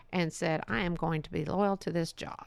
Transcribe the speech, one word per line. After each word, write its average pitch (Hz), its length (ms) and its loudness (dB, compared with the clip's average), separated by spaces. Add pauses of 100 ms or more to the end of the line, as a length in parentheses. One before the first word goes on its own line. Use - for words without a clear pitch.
(120)
and 170 200 2
said, 160 360 0
"I 117 140 0
am 175 120 0
going 165 300 0
to - 80 -14
be 165 120 0
loyal 196 340 2
to - 140 -4
this 165 220 0
job." - 340 -10